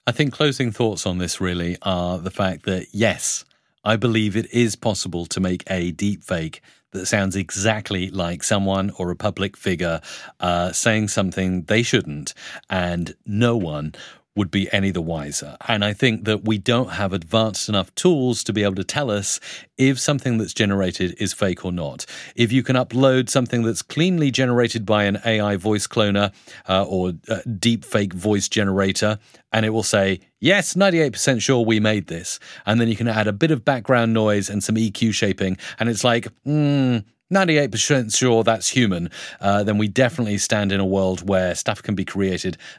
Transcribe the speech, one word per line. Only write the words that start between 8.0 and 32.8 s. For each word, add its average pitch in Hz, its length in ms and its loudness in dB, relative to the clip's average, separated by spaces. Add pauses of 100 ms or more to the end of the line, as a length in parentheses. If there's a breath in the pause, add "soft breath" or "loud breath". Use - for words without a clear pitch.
like 87 340 -4
someone 98 560 0
or 90 100 -2
a 90 60 -4
public 101 400 -4
figure, 85 460 -2 (400 loud breath)
uh, 87 320 0
saying 110 340 0
something 92 560 -2
they 107 180 2
shouldn't, 76 520 -2 (360 loud breath)
and 87 460 -2 (100)
no 117 300 2
one 78 400 -4 (400 loud breath)
would 98 160 0
be 98 200 0
any 98 180 2
the 87 120 -2
wiser. 78 560 -6 (100)
And 107 160 0
I 104 80 0
think 110 320 0
that 104 220 0
we 110 120 2
don't 120 340 0
have 101 200 -2
advanced 98 560 -2
enough 101 280 -2
tools 131 500 2
to 107 80 -2
be 104 100 0
able 98 120 0
to 95 100 -4
tell 147 260 -2
us 104 280 -2 (380 loud breath)
if 135 220 4
something 131 380 0
that's 104 160 -2
generated 95 640 0
is 101 160 -2
fake 92 320 -2
or 92 80 -4
not. 76 320 -8 (320 loud breath)
If 117 160 2
you 127 100 4
can 127 140 0
upload 131 500 4
something 123 360 0
that's 110 180 -2
cleanly 160 500 0
generated 120 540 2
by 104 200 4
an 101 200 0
A 110 160 2
I 104 160 2
voice 104 300 0
cloner, 101 440 2 (380 loud breath)
uh, 95 180 2
or 90 260 -2 (140)
a 107 220 -2
deep 113 340 0
fake 104 300 0
voice 101 340 0
generator, 98 720 0 (320 soft breath)
and 110 140 2
it 110 60 0
will 110 120 0
say, 98 380 2 (180)
"Yes, 180 340 2
ninety-eight 170 400 2
percent 123 280 0
sure 120 240 2
we 110 160 4
made 107 260 2
this." - 320 -8 (260 loud breath)
And 110 140 2
then 117 80 4